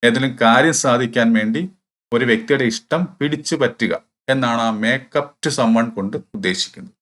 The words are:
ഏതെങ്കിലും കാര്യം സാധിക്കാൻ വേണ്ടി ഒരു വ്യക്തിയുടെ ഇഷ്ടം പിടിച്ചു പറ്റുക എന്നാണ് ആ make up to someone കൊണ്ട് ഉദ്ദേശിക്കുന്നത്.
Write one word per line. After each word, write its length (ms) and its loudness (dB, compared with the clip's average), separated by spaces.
ഏതെങ്കിലും 360 0
കാര്യം 320 4
സാധിക്കാൻ 600 2
വേണ്ടി 360 0
ഒരു 120 2
വ്യക്തിയുടെ 380 0
ഇഷ്ടം 420 -2
പിടിച്ചു 500 -4
പറ്റുക 460 -2
എന്നാണ് 320 0
ആ 100 0
make 500 -2
up 60 -8
to 320 -6
someone 360 2
കൊണ്ട് 220 -6
ഉദ്ദേശിക്കുന്നത്. 840 -8